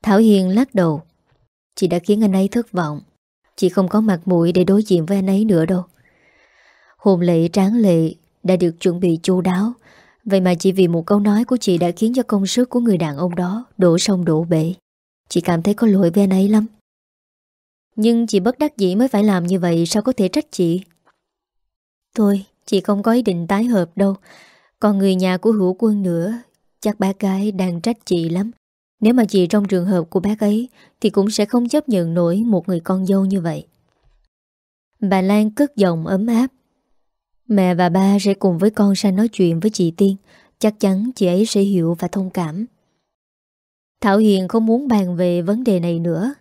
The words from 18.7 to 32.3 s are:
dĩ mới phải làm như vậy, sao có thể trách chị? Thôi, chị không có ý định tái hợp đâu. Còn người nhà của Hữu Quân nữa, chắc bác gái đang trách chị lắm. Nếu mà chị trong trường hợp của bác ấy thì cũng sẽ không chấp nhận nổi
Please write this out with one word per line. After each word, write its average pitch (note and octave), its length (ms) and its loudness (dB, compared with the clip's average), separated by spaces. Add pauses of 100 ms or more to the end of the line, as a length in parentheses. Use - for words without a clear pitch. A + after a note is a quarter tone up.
dĩ F#3 180 0
mới A#3+ 140 0
phải G#3 160 0
làm F#3 220 0
như F#3 120 -2
vậy, E3+ 280 0
sao G#3 160 -2
có B3+ 100 -2
thể F#3+ 160 0
trách D4+ 220 -4
chị? F3 300 -2 (1300)
Thôi, G3+ 300 0 (220)
chị G3 140 0
không G3+ 220 -2
có A3+ 100 0
ý B3 100 2
định F3 240 -2
tái G3+ 180 0
hợp G3 320 -2
đâu. G3 180 0 (680)
Còn G#3 180 2
người F#3+ 160 2
nhà F#3 220 0
của G#3+ 160 0
Hữu F#3 260 0
Quân G#3+ 240 0
nữa, F3 320 -2 (460)
chắc G#3 200 -4
bác G3 200 -2
gái G3 320 -2
đang F#3 280 -4
trách A#3 240 -4
chị E3+ 240 -2
lắm. F#3+ 220 -4 (500)
Nếu A3 140 4
mà A#3+ 100 4
chị F#3 220 2
trong G3+ 220 0
trường F3+ 180 0
hợp F3+ 240 0
của F#3+ 100 -2
bác G#3 200 -4
ấy A3 280 -2 (320)
thì G#3 100 0
cũng G3+ 200 0
sẽ G#3+ 140 -2
không A#3+ 240 -2
chấp D4+ 200 -2
nhận E3+ 260 -2
nổi F3 320 0